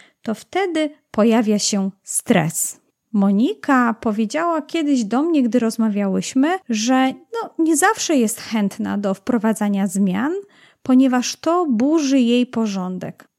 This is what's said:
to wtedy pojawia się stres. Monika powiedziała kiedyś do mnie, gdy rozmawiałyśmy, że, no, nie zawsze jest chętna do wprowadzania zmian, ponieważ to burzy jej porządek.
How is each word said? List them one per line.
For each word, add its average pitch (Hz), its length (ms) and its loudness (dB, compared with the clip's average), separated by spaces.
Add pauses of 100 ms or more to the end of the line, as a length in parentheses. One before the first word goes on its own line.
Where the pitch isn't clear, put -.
(220)
to 220 120 -6
wtedy 320 560 -4 (220)
pojawia 214 480 2
się 196 320 -2 (120)
stres. - 800 -2 (320)
Monika 233 880 2
powiedziała 285 600 -2
kiedyś 294 420 0
do 233 200 0
mnie, 311 200 2
gdy 240 160 2
rozmawiałyśmy, 220 1000 0 (100)
że, 262 440 0
no, - 460 -10
nie 320 180 2
zawsze 381 380 0
jest 226 260 0
chętna 202 560 -4
do 196 160 -2
wprowadzania 208 760 0
zmian, 196 460 0 (500)
ponieważ 254 520 2
to 349 340 0
burzy 269 500 2
jej 240 260 2
porządek. 190 840 -6 (120)